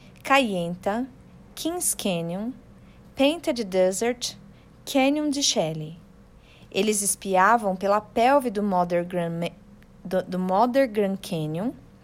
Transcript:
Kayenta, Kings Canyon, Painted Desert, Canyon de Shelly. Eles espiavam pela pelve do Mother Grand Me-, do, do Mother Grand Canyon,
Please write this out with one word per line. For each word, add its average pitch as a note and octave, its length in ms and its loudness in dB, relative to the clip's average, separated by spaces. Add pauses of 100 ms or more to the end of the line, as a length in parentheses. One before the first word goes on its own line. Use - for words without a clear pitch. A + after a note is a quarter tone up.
(220)
Kayenta, G3+ 840 0 (480)
Kings E4+ 420 -4
Canyon, F3+ 540 -4 (640)
Painted C#4+ 480 0
Desert, F#3+ 760 0 (480)
Canyon C#4+ 440 2
de C#4+ 120 -4
Shelly. D#3+ 560 -2 (720)
Eles G#3 320 0
espiavam G3 720 2
pela G3 280 0
pelve B3 480 2
do G#3 120 -4
Mother F3+ 440 0
Grand F3 240 -4
Me-, E3+ 240 -6 (500)
do, F#3 200 -2
do F3+ 140 -6
Mother A3+ 540 2
Grand G3+ 240 0
Canyon, E3 560 -4 (320)